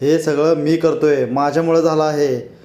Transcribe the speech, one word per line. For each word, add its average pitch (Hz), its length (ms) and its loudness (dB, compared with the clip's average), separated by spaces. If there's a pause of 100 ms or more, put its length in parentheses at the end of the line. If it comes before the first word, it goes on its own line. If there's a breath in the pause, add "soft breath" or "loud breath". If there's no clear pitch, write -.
हे 151 180 2
सगळं 156 360 0
मी 151 220 0
करतोय, 151 480 0
माझ्यामुळं 147 560 0
झालं 156 220 2
आहे 147 480 -2 (120)